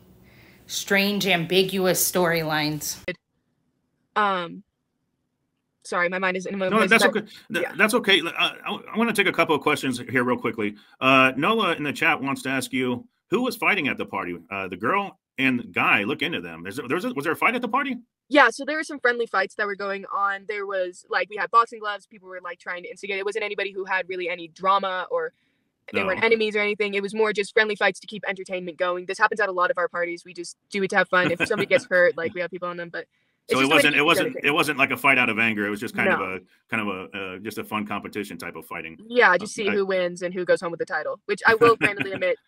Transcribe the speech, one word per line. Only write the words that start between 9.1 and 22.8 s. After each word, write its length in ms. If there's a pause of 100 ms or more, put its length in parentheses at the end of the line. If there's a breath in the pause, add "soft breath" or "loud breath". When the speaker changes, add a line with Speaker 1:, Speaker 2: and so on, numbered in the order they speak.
Speaker 3:
take 140
a 60
couple 220
of 80
questions 360
here 260
real 140
quickly. 380 (240 loud breath)
Uh, 360
Noah 380
in 80
the 100
chat 300
wants 200
to 60
ask 240
you, 340 (240)
who 120
was 140
fighting 320
at 100
the 80
party? 300 (140)
Uh, 180
the 80
girl 420 (200)
and 360
guy, 300
look 180
into 180
them. 220
There's 160
a, 40
there's 220
a, 80
was 120
there 80
a 40
fight 200
at 60
the 60
party? 280 (320)
Speaker 2:
Yeah, 220
so 140
there 120
were 80
some 160
friendly 260
fights 300
that 100
were 80
going 300 (100)
on. 340
There 180
was, 440
like, 180
we 80
had 140
boxing 300
gloves. 260
People 220
were, 120
like, 180
trying 260